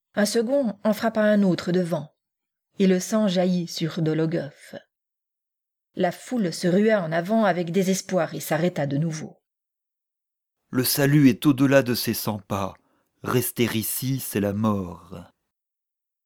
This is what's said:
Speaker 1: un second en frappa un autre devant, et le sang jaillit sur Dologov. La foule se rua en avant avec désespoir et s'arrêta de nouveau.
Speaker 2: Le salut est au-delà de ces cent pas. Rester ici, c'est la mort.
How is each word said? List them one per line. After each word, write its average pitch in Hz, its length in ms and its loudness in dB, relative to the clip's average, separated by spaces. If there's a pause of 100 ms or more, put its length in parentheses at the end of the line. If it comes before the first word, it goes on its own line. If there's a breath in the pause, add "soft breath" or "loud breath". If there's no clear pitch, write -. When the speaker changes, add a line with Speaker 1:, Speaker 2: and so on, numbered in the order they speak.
(160)
Speaker 1:
un 208 100 2
second 233 580 0
en 214 100 2
frappa 214 280 -2
un 208 220 4
autre 180 280 0
devant, 165 420 -2 (640)
et 190 80 4
le 185 120 4
sang 214 280 0
jaillit 180 400 0
sur 165 340 -6
Dologov. 160 800 -4 (1160)
La 180 160 0
foule 202 400 -4
se 180 160 -4
rua 208 340 2
en 160 100 -6
avant 208 340 0
avec 170 260 0
désespoir 185 640 -2
et - 40 -10
s'arrêta 160 480 -2
de 139 100 -2
nouveau. 156 400 -6 (1300)
Speaker 2:
Le 127 140 0
salut 143 460 4
est 110 160 2
au-delà 135 360 4
de 120 140 -2
ces 110 180 -2
cent 107 260 -6
pas. 98 360 -6 (480)
Rester 120 500 -2
ici, 127 460 -4
c'est 113 220 -4
la 101 120 0
mort. 98 640 -4 (1080)